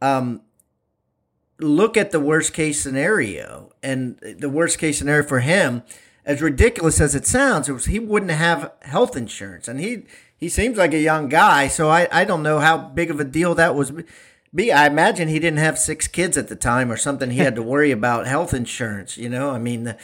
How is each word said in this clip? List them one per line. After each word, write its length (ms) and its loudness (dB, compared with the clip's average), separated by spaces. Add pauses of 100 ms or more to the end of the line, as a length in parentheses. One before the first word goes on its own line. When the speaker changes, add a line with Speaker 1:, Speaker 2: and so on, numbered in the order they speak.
Speaker 1:
Um, 400 0 (1160)
look 380 2
at 140 0
the 100 0
worst 320 0
case 300 -2
scenario. 920 -4 (100)
And 360 -6 (200)
the 120 -6
worst 280 0
case 200 -2
scenario 280 2
for 140 0
him, 420 2 (420)
as 180 -2
ridiculous 580 2
as 140 2
it 120 -4
sounds, 420 2
it 40 -4
was 140 -8
he 120 0
wouldn't 320 -2
have 420 0 (100)
health 340 0
insurance. 500 -12
And 140 -10
he, 240 -6 (320)
he 140 -6
seems 260 0
like 160 4
a 80 2
young 280 2
guy, 380 6
so 220 0
I, 240 4
I 120 4
don't 180 -2
know 160 2
how 180 4
big 340 -4
of 100 -4
a 40 -2
deal 300 0
that 200 2
was. 160 -2 (640)
B, 180 0
I 140 6
imagine 420 2
he 100 0
didn't 200 0
have 200 0
six 300 -4
kids 300 -2
at 100 -4
the 80 -12
time 340 0
or 60 -6
something. 340 -4
He 80 -4
had 180 2
to 60 -4
Speaker 2:
<laughs> 120 -4
Speaker 1:
worry 160 4
about 360 -2
health 280 -2
insurance, 640 -8
you 100 -8
know? 220 -4
I 80 -6
mean, 460 -6